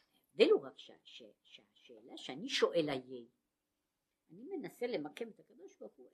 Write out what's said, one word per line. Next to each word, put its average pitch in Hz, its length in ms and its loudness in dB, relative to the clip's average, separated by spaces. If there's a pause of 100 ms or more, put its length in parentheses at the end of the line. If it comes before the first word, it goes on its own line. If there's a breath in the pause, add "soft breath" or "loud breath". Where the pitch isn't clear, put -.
(160)
ההבדל - 360 4
הוא - 140 6
רק - 140 -14
שה-, - 140 -20 (100)
ש-, - 200 -20 (200)
שהשאלה 120 760 -20
שאני 160 320 -6
שואל, - 400 4
"איי", 127 380 -4 (1000)
אני 190 140 -18
מנסה 262 440 -4
למקם 185 420 -4
את - 100 -18
הקדוש 302 360 -20
ברוך 220 200 -16
הוא - 180 -20